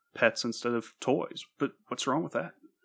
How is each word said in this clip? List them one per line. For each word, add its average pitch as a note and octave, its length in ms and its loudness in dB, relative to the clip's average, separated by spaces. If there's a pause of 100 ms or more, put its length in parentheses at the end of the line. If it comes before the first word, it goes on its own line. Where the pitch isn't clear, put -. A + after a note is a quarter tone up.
(120)
pets - 320 4
instead A#2+ 300 -2
of A2+ 260 -2
toys. - 440 0 (140)
But C#3 140 0 (140)
what's - 220 -4
wrong C#3+ 160 2
with - 80 -8
that? F2+ 200 -2 (320)